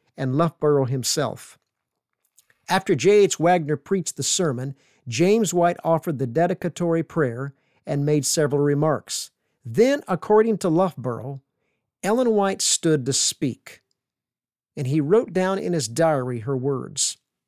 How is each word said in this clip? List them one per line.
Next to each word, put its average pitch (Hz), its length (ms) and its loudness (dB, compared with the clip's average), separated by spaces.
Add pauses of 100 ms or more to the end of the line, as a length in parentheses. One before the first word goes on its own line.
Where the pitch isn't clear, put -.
(160)
and 135 200 -2
Loughborough 147 500 2
himself. 131 720 -4 (1120)
After 185 240 2
J 196 300 6
H - 160 -2
Wagner 156 380 2
preached - 400 -4
the 147 40 -6
sermon, 139 520 -2 (340)
James 180 460 2
White 175 280 2
offered 160 360 0
the 135 80 -2
dedicatory 165 760 -2
prayer 139 520 -4 (320)
and 143 180 -2
made 147 220 0
several 143 340 0
remarks. 143 680 -2 (340)
Then, 240 420 2
according 214 520 2
to 190 100 -2
Loughborough, 139 720 -2 (640)
Ellen 240 300 0
White 196 280 0
stood 151 460 0
to 135 80 -2
speak, - 680 -4 (960)
and 143 100 -4
he 151 140 0
wrote 185 320 0
down 185 260 0
in 180 140 -4
his 151 160 -2
diary 127 520 0
her 131 180 -4
words. - 580 -4 (320)